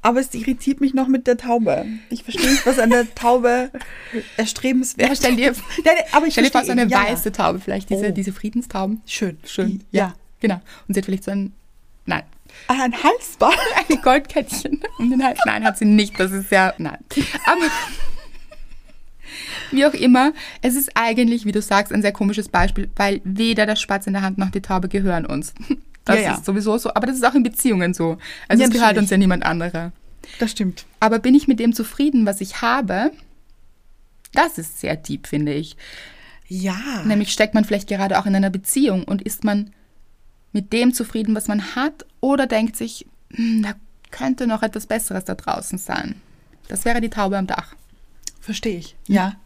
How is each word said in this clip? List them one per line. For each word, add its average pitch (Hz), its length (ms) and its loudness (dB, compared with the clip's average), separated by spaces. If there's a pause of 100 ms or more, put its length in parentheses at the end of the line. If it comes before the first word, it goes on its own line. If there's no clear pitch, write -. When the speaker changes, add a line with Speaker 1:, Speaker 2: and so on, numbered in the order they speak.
Speaker 1:
Aber 240 180 4
es 262 140 -4
irritiert 262 480 -2
mich 269 140 0
noch 262 120 2
mit 254 200 2
der 247 100 4
Taube. 233 480 0 (240)
Ich - 140 -8
verstehe 285 260 -2
nicht, 277 160 2
was 254 140 4
an 226 100 4
der 240 240 4
Taube 247 560 2 (340)
Speaker 2:
<laughs> - 340 -8
Speaker 1:
erstrebenswert 254 720 0
Speaker 2:
Ja, 277 60 0
stell 247 200 2
dir, 254 160 4
Speaker 1:
Nein, 254 100 -8 (240)
nein, 330 100 8 (180)
aber 302 120 4
ich 311 80 0
Speaker 2:
stell 233 120 4
dir 269 40 4
vor, 247 140 2
Speaker 1:
verstehe 247 260 2
Speaker 2:
so - 60 2
eine 202 100 4
Speaker 1:
ja. 214 60 0
Speaker 2:
weiße 220 200 -2
Taube 180 280 0
vielleicht, 196 320 -6
diese, 202 160 0
Speaker 1:
Oh. 190 40 0
Speaker 2:
diese 190 220 -4
Friedenstauben. 214 720 -6
Speaker 1:
Schön. 180 400 -6
Speaker 2:
Schön, 190 460 -4
Speaker 1:
Ja. 196 160 2
Speaker 2:
ja. 175 60 -10 (260)
Genau. 190 220 0 (260)
Und 196 80 -2
sie 196 40 2
hat 190 60 -4
vielleicht 190 200 -4
so - 40 -6
ein, 196 240 -4 (540)
nein. 156 160 -2 (440)
Speaker 1:
Ah, 247 140 2
ein 240 140 0
Halsband? - 600 2 (180)
Speaker 2:
<laughs> - 160 -2
Ein 302 120 2
Goldkettchen 277 800 0 (160)
um 240 140 2
den 262 120 2
Hals. 254 220 0
Nein, 214 180 0
hat 214 140 0
sie 220 80 0
nicht. 208 340 4
Das 190 120 0
ist 196 200 -6
ja, 190 280 4
nein. 160 180 -6 (480)
Aber 349 160 4
<laughs> 320 60 2 (2000)
wie 277 140 4
auch 285 80 4
immer, 254 400 6 (280)
es 247 140 0
ist 277 200 -2
eigentlich, 233 500 2
wie 208 80 0
du 208 80 0
sagst, 202 320 0
ein 214 80 2
sehr 202 100 2
komisches 202 380 -2
Beispiel, 185 460 2
weil 202 280 0
weder 214 420 0
der 214 120 0
Spatz 196 300 -4
in 196 60 -2
der 196 100 -2
Hand 190 140 -2
noch 190 120 -2
die 196 120 -4
Taube 185 280 -2
gehören 190 360 0
uns. - 280 -6 (500)
Das 226 140 4
Speaker 1:
Ja, 214 60 4
ja. 165 100 0
Speaker 2:
ist - 120 -6
sowieso 208 320 0
so, 226 160 -6
aber 233 140 0
das 262 100 -2
ist 240 80 0
auch 254 100 4
in 262 80 6
Beziehungen 190 500 2
so. 165 240 -2 (320)
Also 226 140 6
Speaker 1:
Ja, 254 40 6
Speaker 2:
es 226 60 4
gehört 233 160 4
Speaker 1:
natürlich. 208 140 4
Speaker 2:
uns 190 80 0
ja 190 60 4
niemand 185 280 4
anderer. 170 460 -2 (480)
Speaker 1:
Das 226 120 -2
stimmt. - 340 -4 (140)
Speaker 2:
Aber 220 200 4
bin 254 160 6
ich 294 120 6
mit 233 120 2
dem 226 140 4
zufrieden, 247 520 0
was 202 160 0
ich - 200 -8
habe? 233 500 0 (1200)
Das - 240 2
ist - 220 -12
sehr - 180 -4
deep, - 300 -10
finde 147 260 -2
ich. 156 240 -8 (720)
Speaker 1:
Ja. 185 280 -4 (300)
Speaker 2:
Nämlich 208 260 2
steckt 214 220 0
man 214 100 4
vielleicht 202 240 -2
gerade 196 320 0
auch 196 60 -4
in 196 100 2
einer 196 140 2
Beziehung 190 560 0
und 196 160 -4
ist - 220 -8
man 208 280 -2 (800)
mit 208 200 -4
dem 247 200 4
zufrieden, 220 400 -2
was 214 140 -4
man 208 280 -4
hat, 285 300 -4 (140)
oder 269 260 2
denkt 220 300 0
sich, - 300 -10 (280)
„Hm, 226 300 0
da 208 100 -4 (380)
könnte 262 360 -2
noch 220 160 0
etwas 220 220 -6
Besseres 190 380 -4
da 185 120 -6
draußen - 420 -6
sein.“ - 420 -6 (480)
Das 196 160 -6
wäre 233 160 2
die 220 100 -2
Taube 196 280 -2
am 185 100 -2
Dach. - 260 -8 (680)
Speaker 1:
Verstehe 214 360 -6
ich. - 180 -16 (120)
Speaker 2:
Hm. 202 80 2
Speaker 1:
Ja. 196 200 0 (100)